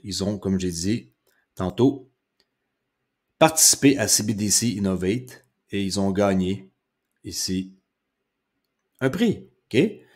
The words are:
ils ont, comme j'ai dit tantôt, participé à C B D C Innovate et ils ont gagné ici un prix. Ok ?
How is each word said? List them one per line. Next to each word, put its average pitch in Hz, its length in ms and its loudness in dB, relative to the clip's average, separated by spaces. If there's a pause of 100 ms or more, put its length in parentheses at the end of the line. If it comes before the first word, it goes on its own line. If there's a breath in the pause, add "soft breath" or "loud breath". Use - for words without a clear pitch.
ils 92 180 -6
ont, 101 160 -2
comme 95 220 -2
j'ai 92 100 -2
dit 92 420 -4 (440)
tantôt, 117 520 0 (1300)
participé - 580 4
à 110 80 0
C - 160 0
B 107 80 -2
D 104 180 -2
C 113 200 0
Innovate 98 760 -2 (260)
et 101 120 -4
ils 98 160 -4
ont 98 140 0
gagné 95 580 0 (540)
ici 95 500 -6 (1300)
un 131 100 2
prix. 196 400 0 (160)
Ok ? 123 160 2 (340 loud breath)